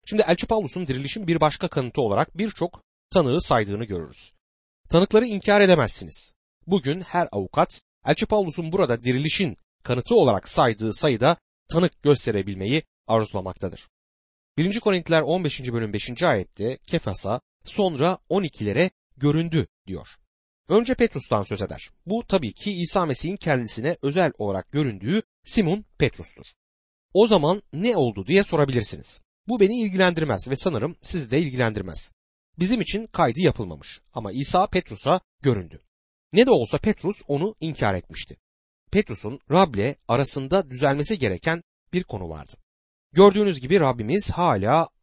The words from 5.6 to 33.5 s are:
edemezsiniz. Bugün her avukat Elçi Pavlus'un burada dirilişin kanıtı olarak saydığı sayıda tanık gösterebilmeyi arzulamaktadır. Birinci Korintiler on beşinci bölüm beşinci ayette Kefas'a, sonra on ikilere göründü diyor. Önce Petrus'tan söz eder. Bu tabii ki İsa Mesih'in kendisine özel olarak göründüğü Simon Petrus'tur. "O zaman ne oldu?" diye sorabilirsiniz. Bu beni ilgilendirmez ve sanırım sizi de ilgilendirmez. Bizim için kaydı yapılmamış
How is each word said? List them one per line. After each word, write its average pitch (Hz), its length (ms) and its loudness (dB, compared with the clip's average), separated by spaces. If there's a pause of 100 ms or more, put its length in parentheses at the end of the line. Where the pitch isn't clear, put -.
edemezsiniz. 151 720 2 (340)
Bugün 165 340 -2
her 170 300 -2
avukat 101 500 -2 (240)
Elçi 156 200 0
Pavlus'un 175 460 -2
burada 120 320 0
dirilişin 135 540 0 (260)
kanıtı 123 320 0
olarak 123 340 4
saydığı 110 440 2
sayıda 123 440 2 (320)
tanık 170 340 0
gösterebilmeyi 104 800 0 (240)
arzulamaktadır. 95 840 -4 (680)
Birinci 196 220 0
Korintiler 170 420 2
on 170 220 0
beşinci 131 300 -6
bölüm 110 200 -4
beşinci 123 340 -4
ayette 113 500 -2
Kefas'a, 113 640 -4 (240)
sonra 175 520 0 (120)
on 190 140 0
ikilere 131 460 -2 (280)
göründü 156 500 0 (200)
diyor. 87 200 -12 (600)
Önce 226 260 2
Petrus'tan 123 480 -2
söz 101 180 -6
eder. - 280 -10 (160)
Bu 220 220 -4
tabii 147 260 0
ki - 180 -8
İsa 175 340 0
Mesih'in 160 300 -4
kendisine 127 680 -2
özel 147 360 2
olarak 98 340 -4
göründüğü 139 500 -2 (220)
Simon 202 420 0 (120)
Petrus'tur. - 480 -4 (680)
"O 220 140 6
zaman 185 340 4 (120)
ne 202 240 0
oldu?" 107 300 -2
diye 190 160 4
sorabilirsiniz. 131 760 -2 (260)
Bu 233 120 -2
beni 220 220 4
ilgilendirmez 175 680 0
ve 135 60 -2
sanırım 147 460 -4
sizi 135 300 -6
de 147 100 2
ilgilendirmez. 113 720 -4 (460)
Bizim 202 220 0
için 214 260 -6
kaydı 156 340 0
yapılmamış 98 600 -2 (120)